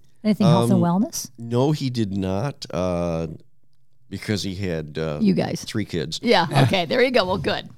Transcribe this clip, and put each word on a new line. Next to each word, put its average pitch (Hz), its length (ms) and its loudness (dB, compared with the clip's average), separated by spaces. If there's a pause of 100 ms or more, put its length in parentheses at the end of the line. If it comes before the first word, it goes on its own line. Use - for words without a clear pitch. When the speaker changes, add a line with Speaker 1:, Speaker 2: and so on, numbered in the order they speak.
(220)
Speaker 1:
Anything 214 240 2
health 202 240 6
and 175 120 6
Speaker 2:
Um, 175 200 2
Speaker 1:
wellness? - 340 -8
Speaker 2:
no, 120 360 2
he 143 160 -2
did 110 280 -2
not, 98 560 -4
uh, 87 540 -2 (840)
because 98 340 -4
he 95 120 -6
had, 80 420 -6
uh, 78 240 -4
Speaker 1:
You 196 120 4
guys. - 320 -4
Speaker 2:
three - 200 -4
kids. 160 380 -6
Speaker 1:
Yeah. 190 260 2
Speaker 3:
Yeah. 139 140 4
Speaker 1:
Okay. 175 220 2
There 240 180 0
you 269 80 2
go. 220 140 4
Well, 185 120 -2
good. 151 400 -4